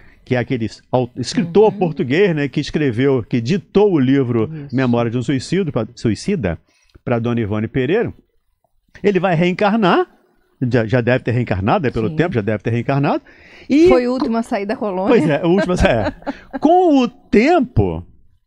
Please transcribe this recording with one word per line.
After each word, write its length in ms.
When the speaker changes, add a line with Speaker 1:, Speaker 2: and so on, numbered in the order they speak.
Speaker 1:
que 100
é 40
aquele 300
au-, 240
escritor 560
Speaker 2:
Uhum. 60
Speaker 1:
português, 560
né, 140
que 120
escreveu, 640
que 180
ditou 520
o 60
livro 520
Speaker 2:
Isso. 100
Speaker 1:
Memória 340
de 80
um 40
Suicídio 500
pra, 220
Suicida, 640
pra 140
Dona 220
Ivone 280
Pereira. 440
Ele 180
vai 140
reencarnar, 720
já, 160
já 140
deve 240
ter 80
reencarnado, 540
é 40
pelo 200
Speaker 2:
Sim. 60
Speaker 1:
tempo, 180
já 80
deve 200
ter 80
reencarnado. 520
E 200
Speaker 2:
Foi 180
o 60
último 240
a 60
sair 240
da 100
colônia. 320
Speaker 1:
Pois 200
é, 160
o 40
último 240
a 40
sair. 380
Speaker 2:
<laughs> 280
Speaker 1:
Com 420
o 60
tempo, 960